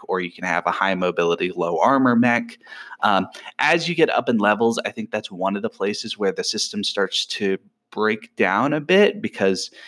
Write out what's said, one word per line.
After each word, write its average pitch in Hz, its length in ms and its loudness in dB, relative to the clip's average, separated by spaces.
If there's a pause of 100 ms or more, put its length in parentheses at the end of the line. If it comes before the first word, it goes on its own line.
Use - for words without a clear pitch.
or 92 100 -2
you 90 140 -6
can - 100 -12
have 87 240 -2
a 87 60 2
high 95 240 0
mobility, 87 560 0
low 85 260 -2
armor 123 380 4
mech. 117 420 0 (440)
Um, 98 260 2 (320)
as 156 280 2
you 175 60 -2
get 156 160 4
up 127 180 0
in 117 100 2
levels, 107 460 2
I 104 60 -4
think 107 220 -10
that's 107 180 -6
one 95 240 -2
of 101 80 -4
the 110 80 -4
places 104 480 -4
where 101 140 0
the 92 100 -6
system - 400 -4
starts - 440 -2
to 95 300 -2 (360)
break 107 420 -2
down 107 380 2
a 151 80 -2
bit, 185 420 4
because 98 480 -2 (180)